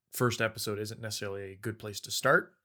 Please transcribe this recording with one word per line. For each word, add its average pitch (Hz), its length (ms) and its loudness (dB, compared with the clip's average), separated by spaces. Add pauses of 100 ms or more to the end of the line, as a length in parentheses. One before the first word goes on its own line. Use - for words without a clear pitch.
(120)
first 120 280 2
episode 110 380 0
isn't 107 220 -6
necessarily 101 500 -6
a 95 60 -14
good 104 240 -6
place 104 220 -8
to - 100 -10
start. 160 400 4 (120)